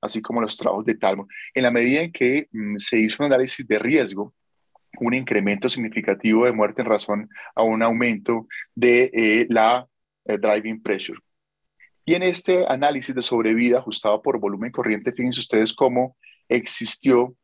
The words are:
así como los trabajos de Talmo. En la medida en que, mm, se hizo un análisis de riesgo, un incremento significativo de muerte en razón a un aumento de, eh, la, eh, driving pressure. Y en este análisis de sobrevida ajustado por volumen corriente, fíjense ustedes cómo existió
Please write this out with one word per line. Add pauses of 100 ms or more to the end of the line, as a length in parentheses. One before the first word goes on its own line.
así
como
los
trabajos
de
Talmo. (260)
En
la
medida
en
que,
mm,
se
hizo
un
análisis
de
riesgo, (680)
un
incremento
significativo
de
muerte
en
razón (240)
a
un
aumento (260)
de,
eh,
la, (380)
eh,
driving
pressure. (880)
Y
en
este
análisis
de
sobrevida
ajustado
por
volumen
corriente,
fíjense
ustedes
cómo (320)
existió